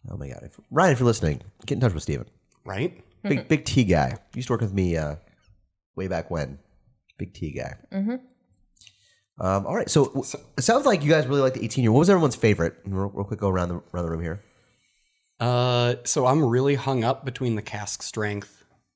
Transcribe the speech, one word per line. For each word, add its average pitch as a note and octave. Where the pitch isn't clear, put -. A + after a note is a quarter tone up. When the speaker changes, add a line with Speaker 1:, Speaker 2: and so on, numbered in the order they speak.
Speaker 1:
Oh -
my C#2
God! -
If, -
Ryan, D#3+
if A#2+
you're B2
listening, D#2+
get D3
in B2
touch G#2
with D2+
Steven. C2+
Speaker 2:
Right? A2+
Speaker 1:
Big, G3
Speaker 3:
Mm-hmm. -
Speaker 1:
big D3+
tea B2
guy. D2+
He -
used B2
to B2
work A2+
with G2
me, F2+
uh, D2+
way F#2+
back E2+
when. C#2+
Big G2
tea D#2
guy. -
Speaker 3:
Mm-hmm. G3+
Speaker 1:
Um, F#2+
all -
right. B2+
So, C#3+
w-, -
Speaker 2:
So -
Speaker 1:
it C3
sounds B3+
like F#3+
you D3
guys D3+
really C#3+
like B2+
the -
eighteen A#2+
year. A2
What B2+
was F3
everyone's E3
favorite? F#2
Real, G2
real G2
quick, G2
go G2+
around F2+
the, E2+
around F2
the E2
room E2
here. E2+
Speaker 2:
Uh, B2
so C3+
I'm D3
really C3
hung B2+
up C3+
between B2
the G#2
cask -
strength G#2